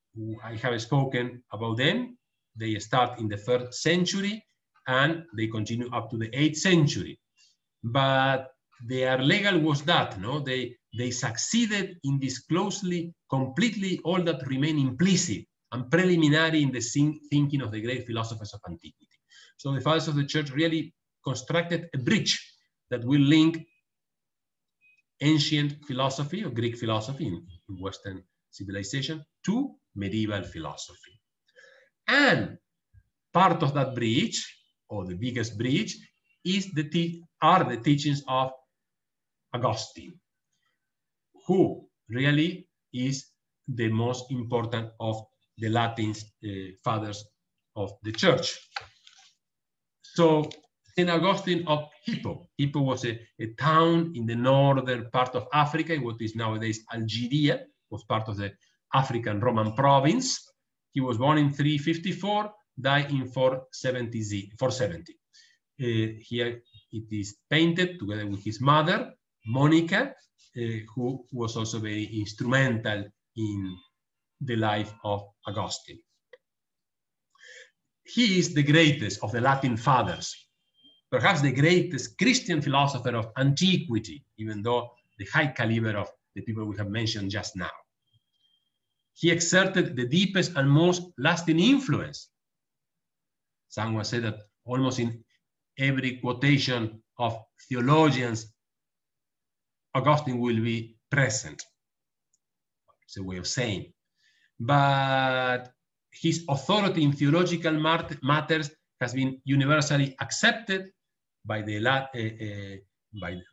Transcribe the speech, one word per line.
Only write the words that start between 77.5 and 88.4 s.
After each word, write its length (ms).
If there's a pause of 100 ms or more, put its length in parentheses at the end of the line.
He 360
is 140
the 100
greatest 600
of 80
the 80
Latin 380
fathers. 720 (640)
perhaps 300
the 100
greatest 680
Christian 440
philosopher 540
of 220
antiquity, 840 (140)
even 240
though 300 (260)
the 80
high 220
caliber 500
of 120 (260)
the 60
people 240
we 120
have 120
mentioned 420
just 240
now. 160 (1400)